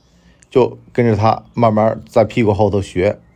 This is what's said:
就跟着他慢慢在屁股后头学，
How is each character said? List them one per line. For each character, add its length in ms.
就 280
跟 140
着 100
他 280
慢 180
慢 360
在 160
屁 180
股 100
后 160
头 140
学， 380